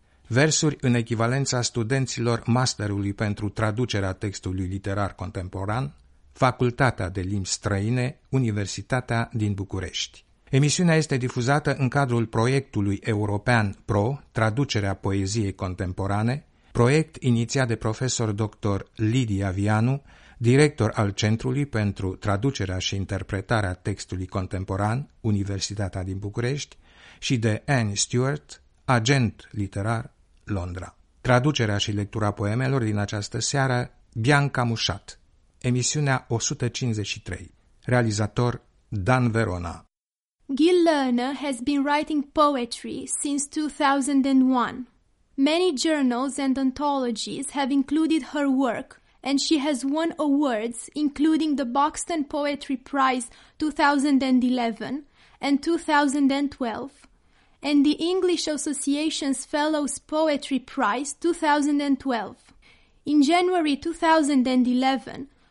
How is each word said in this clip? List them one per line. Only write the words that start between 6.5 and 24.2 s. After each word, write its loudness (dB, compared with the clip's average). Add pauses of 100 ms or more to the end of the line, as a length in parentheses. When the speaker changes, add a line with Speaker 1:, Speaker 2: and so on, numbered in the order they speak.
Speaker 1:
de -6
Limbi -4
Străine, -2
Universitatea -2
din 0
București. -8 (260)
Emisiunea 4
este 2
difuzată 0
în 2
cadrul 2
proiectului 0
european 0
pro, 0 (120)
traducerea 0
poeziei -2
contemporane, -4 (260)
proiect 2
inițiat 2
de 0
profesor -2
doctor -2
Lidia 0
Vianu, 2 (380)
director 4
al 0
Centrului 0
pentru -2
Traducerea -2
și -4
Interpretarea -2
Textului -6